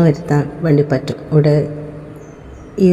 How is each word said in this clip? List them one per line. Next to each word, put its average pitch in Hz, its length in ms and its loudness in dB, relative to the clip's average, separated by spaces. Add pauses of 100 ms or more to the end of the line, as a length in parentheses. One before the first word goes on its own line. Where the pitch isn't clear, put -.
വരുത്താൻ 147 360 0 (220)
വേണ്ടി 147 260 4
പറ്റും. 135 260 -2 (160)
ഇവിടെ 147 200 4 (1300)
ഈ 185 80 6